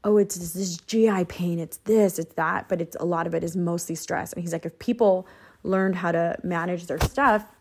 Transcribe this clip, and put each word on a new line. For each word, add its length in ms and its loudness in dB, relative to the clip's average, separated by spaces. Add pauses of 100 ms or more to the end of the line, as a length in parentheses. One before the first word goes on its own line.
"Oh, 120 6
it's 200 4
this, 160 -8
this 240 -4
G 320 2
I 160 2
pain, 340 -4
it's 200 -10
this, 420 4
it's 140 -10
that," 340 -2
but 120 -2
it's, 200 -6
a 40 -4
lot 220 0
of 80 -4
it 80 -2
is 140 -6
mostly 400 -2
stress. 360 -6
And 80 -8
he's 120 -6
like, 120 -6
"If 140 -10
people 480 2 (380)
learned 320 0
how 160 -2
to 320 0
manage 420 -4
their 140 -4
stuff 440 2 (160)